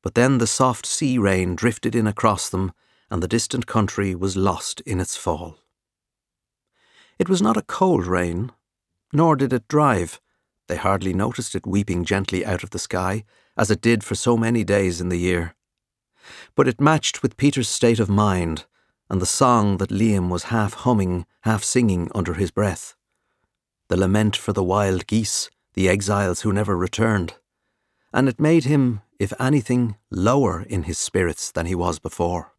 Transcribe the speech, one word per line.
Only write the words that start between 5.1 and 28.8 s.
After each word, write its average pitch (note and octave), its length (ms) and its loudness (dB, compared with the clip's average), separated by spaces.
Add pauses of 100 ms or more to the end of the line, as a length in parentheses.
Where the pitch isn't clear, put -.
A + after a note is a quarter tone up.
fall. D#2+ 420 -6 (1600)
It F3 120 -2
was F#3 120 2
not G#3+ 140 2
a G#3+ 60 -2
cold D#3+ 440 0
rain, F2+ 460 -2 (640)
nor D#3 220 4
did B2+ 180 0
it A#2+ 140 -2
drive. C3 520 0 (480)
They F2 80 -4
hardly F#2+ 380 0
noticed A#2 420 -2
it - 120 -6
weeping F#2+ 360 0
gently F#2+ 420 -2
out F#2 180 -4
of F#2+ 80 -14
the - 80 -6
sky, F#2+ 440 -4 (320)
as G#2+ 160 2
it G#2+ 80 0
did A#2 240 2
for - 120 -4
so A#2+ 200 2
many A2+ 280 2
days F#2 360 0
in F2+ 100 -4
the F2 100 -2
year. F2 360 -2 (1000)
But C#3 120 4
it B2+ 140 -2
matched D3+ 400 2
with - 160 -2
Peter's C#3 320 2
state A#2 300 2
of G2 100 2
mind, F#2 560 0 (440)
and F#2 120 0
the F2+ 40 -2
song A2 520 2
that F#2+ 140 -4
Liam G2+ 380 2
was F2 160 -4
half G#2+ 280 0
humming, F#2 520 0 (160)
half A2 220 0
singing F#2+ 520 0
under F2 180 -2
his F2 180 -2
breath. - 440 -4 (920)
The F2+ 100 0
lament G#2 380 2
for - 160 -6
the G2 120 0
wild F#2+ 420 0
geese, - 460 -2 (240)
the F#2+ 120 2
exiles G2 540 0
who G#2 100 0
never G2+ 240 0
returned. F#2+ 600 0 (760)
And C3+ 160 2
it B2 120 -4
made D#3 240 4
him, B2+ 380 2 (180)